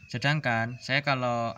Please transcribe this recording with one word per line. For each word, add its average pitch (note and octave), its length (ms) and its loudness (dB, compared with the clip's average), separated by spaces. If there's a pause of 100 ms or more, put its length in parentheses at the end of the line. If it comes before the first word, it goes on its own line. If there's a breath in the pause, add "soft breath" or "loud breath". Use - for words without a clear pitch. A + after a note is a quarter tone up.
(100)
Sedangkan B2 720 0
saya C#3 240 -2
kalau B2 500 0